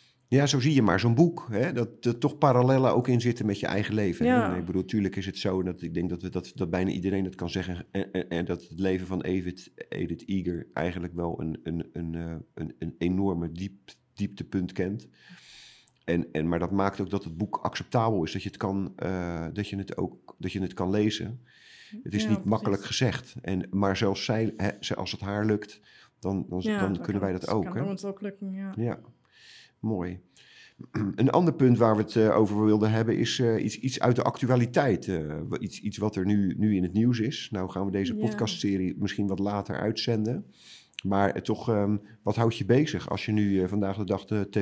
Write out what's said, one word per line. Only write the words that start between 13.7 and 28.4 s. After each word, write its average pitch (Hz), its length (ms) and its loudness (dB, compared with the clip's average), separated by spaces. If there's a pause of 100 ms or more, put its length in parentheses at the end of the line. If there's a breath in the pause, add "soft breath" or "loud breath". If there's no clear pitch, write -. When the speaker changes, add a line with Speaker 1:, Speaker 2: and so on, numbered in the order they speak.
Speaker 1:
dieptepunt 95 580 -4
kent. 98 360 -4 (960 loud breath)
En, 85 280 0
en, 78 160 -2
maar 85 120 2
dat 87 120 -2
maakt 98 300 2
ook 90 80 -4
dat 98 140 -2
het 82 140 -10
boek 98 200 -2
acceptabel 113 680 0
is, 78 80 -2
dat 98 120 -6
je 98 60 -8
het - 80 -10
kan, 98 380 -4
eh, 87 580 -4
dat 101 160 -6
je 98 80 -6
het 95 200 -8
ook, - 420 -6
dat 92 120 -6
je 95 100 -4
het 90 120 -4
kan 92 160 -2
lezen. 107 520 0 (600 loud breath)
Het 87 100 -8
is 107 100 0
Speaker 2:
Ja, 110 60 0
Speaker 1:
niet 98 160 2
makkelijk 104 360 0
Speaker 2:
precies. - 160 -6
Speaker 1:
gezegd. - 440 -2
En, 92 280 -4
maar 98 280 2
zelfs 101 280 0
zij, 110 320 0
hè, 98 120 0 (100)
ze, - 160 -6
als - 160 -6
het - 100 -10
haar 104 240 -2
lukt, 107 360 -2 (380 soft breath)
dan, 95 300 -2
dan, 90 120 -4
Speaker 2:
Ja, 104 180 -2
Speaker 1:
dan 95 140 0
Speaker 2:
dat 85 100 -4
Speaker 1:
kunnen 98 180 -2
wij 98 100 2
Speaker 2:
kan, 90 80 -4
Speaker 1:
dat - 100 -6
ook, 104 160 2
Speaker 2:
kan 90 180 -6
Speaker 1:
hè? - 60 -
Speaker 2:
ons 196 160 -6
ook 196 160 -8
lukken, 196 300 -8